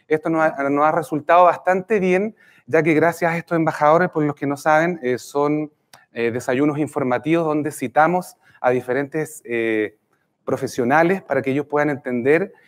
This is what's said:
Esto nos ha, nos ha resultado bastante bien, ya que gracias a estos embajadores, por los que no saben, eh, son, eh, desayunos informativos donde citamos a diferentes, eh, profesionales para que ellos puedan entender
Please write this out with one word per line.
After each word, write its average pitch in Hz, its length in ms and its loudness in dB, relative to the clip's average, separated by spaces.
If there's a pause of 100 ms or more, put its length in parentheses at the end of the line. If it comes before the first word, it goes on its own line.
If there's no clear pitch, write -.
Esto 156 240 -2
nos 160 100 0
ha, 156 280 0
nos 143 160 2
ha 156 60 4
resultado 165 540 2
bastante 185 540 0
bien, 185 360 0 (320)
ya 151 140 2
que 160 140 2
gracias 165 360 0
a 170 60 -4
estos 170 180 -6
embajadores, 160 540 2
por 156 140 -2
los 143 120 -2
que 143 120 -6
no 139 100 -4
saben, 160 460 0
eh, 123 160 -2
son, 147 520 -4 (400)
eh, 117 200 -2
desayunos 135 480 -2
informativos 147 640 -2
donde 151 260 -2
citamos 156 640 0 (240)
a 127 120 0
diferentes, 139 720 -4
eh, 113 520 -4 (460)
profesionales 139 800 0
para 135 220 -4
que 131 80 -4
ellos 139 160 -4
puedan 147 240 0
entender 139 640 -2 (140)